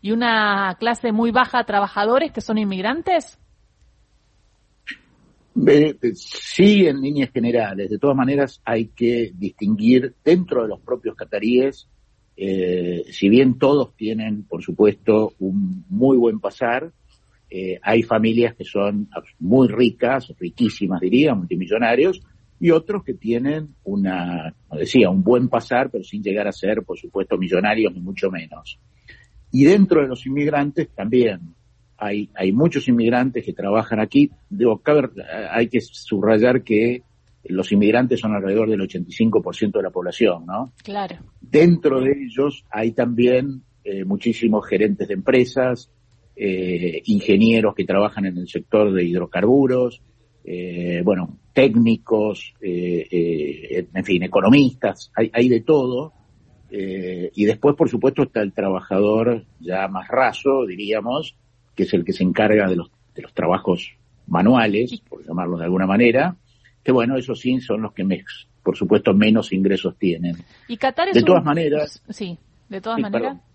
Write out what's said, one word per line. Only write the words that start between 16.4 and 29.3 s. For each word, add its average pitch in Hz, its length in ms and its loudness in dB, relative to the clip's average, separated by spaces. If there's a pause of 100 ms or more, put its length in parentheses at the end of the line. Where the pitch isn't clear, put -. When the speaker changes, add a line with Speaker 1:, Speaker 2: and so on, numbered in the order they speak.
Speaker 2:
pasar, 123 500 -4 (580)
eh, 92 320 -8
hay 113 220 2
familias 113 520 0
que 110 100 -14
son 104 460 -2
abs-, - 280 -16
muy 113 300 4
ricas, 120 680 -2
riquísimas, 95 640 -4
diría, 123 340 2
multimillonarios, 110 880 0 (400)
y 170 100 4
otros 165 340 0
que 127 80 -8
tienen 139 560 -4 (160)
una, 90 680 -4 (140)
como 78 140 -8
decía, 98 280 4
un 95 140 2
buen 120 240 2
pasar, 123 420 -2
pero 98 140 -8
sin 104 180 -12
llegar 101 240 -4
a 98 60 -4
ser, 104 320 -4
por 90 160 -12
supuesto, - 380 -4
millonarios, 95 560 0
ni 90 80 -12
mucho 92 280 -6
menos. - 480 -14 (720)